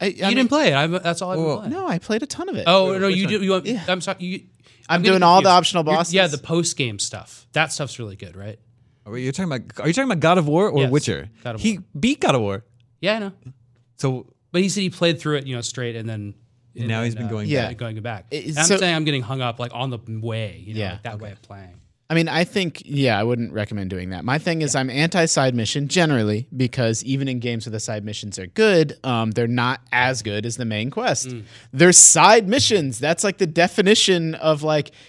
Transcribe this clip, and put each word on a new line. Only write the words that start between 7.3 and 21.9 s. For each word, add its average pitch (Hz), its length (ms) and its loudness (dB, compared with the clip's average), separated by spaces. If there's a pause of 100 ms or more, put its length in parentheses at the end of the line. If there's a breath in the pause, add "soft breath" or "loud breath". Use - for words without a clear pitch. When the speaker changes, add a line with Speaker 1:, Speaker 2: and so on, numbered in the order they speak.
Speaker 2:
That 156 180 0
stuff's - 260 -8
really 104 180 -12
good, 92 200 -18
right? 101 220 -14 (480)
Speaker 3:
Are 107 100 -12
you 127 160 -4
talking 180 180 -4
about, - 300 -8
are 110 80 0
you 170 60 2
talking 262 160 0
about 175 100 -2
God 165 160 6
of 165 100 4
War 170 220 4
or 143 140 2
Speaker 2:
Yes, 131 80 2
Speaker 3:
Witcher? 110 400 -2 (120)
Speaker 2:
God 120 120 -8
of 107 80 -10
Speaker 3:
He 214 160 0
Speaker 2:
War. 185 60 -16 (140)
Speaker 3:
beat 247 220 0
God - 140 2
of 120 80 2
War. 101 220 -4 (360)
Speaker 2:
Yeah, 202 160 0
I - 20 -4
know. 196 140 -8 (640)
Speaker 3:
So 131 300 -4 (260)
Speaker 2:
But 180 100 2
he 196 60 0
said 202 140 -2
he 185 80 -2
played 170 280 0
through 151 200 -2
it, 135 100 -10
you 127 80 -6
know, 120 60 -8
straight 117 340 -8
and 113 120 -8
then, 104 260 -8 (420)
and 117 100 -6
Speaker 3:
Now 113 160 -2
he's 110 120 -2
Speaker 2:
then, 117 100 -10
Speaker 3:
been 110 40 -6
Speaker 2:
uh, - 40 -8
Speaker 3:
going 107 160 -4
Speaker 1:
Yeah. 127 200 0
Speaker 3:
back. 117 100 -12
Speaker 2:
going 113 240 -10
back. 113 280 -10
Speaker 1:
It, 147 160 -8
Speaker 2:
And 147 120 -6
I'm 156 80 4
Speaker 1:
so 196 100 4
Speaker 2:
saying 180 180 2
I'm 156 100 -2
getting 143 180 -2
hung 131 180 -6
up, 120 180 -4
like, 123 160 -8
on 127 160 -6
the 120 80 -8 (240)
way, 110 420 -8
you 104 100 -12
know, 110 60 -6
Speaker 1:
Yeah. 95 120 -4
Speaker 2:
like, - 100 -14
that 117 120 -10
Speaker 3:
Okay. 104 100 -14
Speaker 2:
way 104 80 -16
of - 100 -20
playing. 95 380 -20 (300)